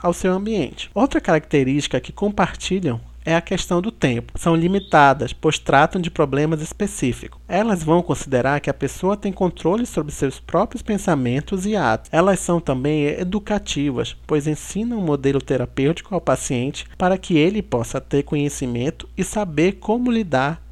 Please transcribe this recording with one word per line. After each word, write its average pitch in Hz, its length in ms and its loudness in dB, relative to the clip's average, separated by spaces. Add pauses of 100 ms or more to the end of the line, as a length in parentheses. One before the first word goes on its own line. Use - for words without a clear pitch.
ao 175 100 2
seu 185 200 0
ambiente. 202 600 -4
Outra 285 280 2
característica 143 800 2
que - 100 -12
compartilham 185 920 -2 (220)
é 165 140 2
a 170 60 2
questão 180 400 -2
do 226 100 -4
tempo. 120 440 -2
São 165 200 2
limitadas, 156 800 4
pois - 240 0
tratam 156 420 4
de 170 100 -4
problemas 151 520 0
específicos. - 840 -4
Elas 185 380 0
vão 170 180 4
considerar 135 580 0
que 147 100 -4
a - 40 0
pessoa 185 400 -2
tem 202 160 -4
controle 190 540 0
sobre 147 260 -4
seus 135 300 -2
próprios 208 400 -2
pensamentos 170 880 0
e 214 100 0
atos. 117 340 0
Elas 180 300 4
são 170 180 0
também 147 460 0
educativas, 165 1120 -2 (100)
pois 151 200 0
ensinam 214 500 -4
o 202 60 -2
modelo 139 360 2
terapêutico 135 760 -2
ao 165 60 0
paciente 131 680 -2 (100)
para 185 220 2
que 180 180 0
ele 190 240 4
possa 123 400 -2
ter 143 220 0
conhecimento 143 840 -2 (100)
e 190 60 0
saber 180 500 0
como 247 380 0
lidar 160 600 0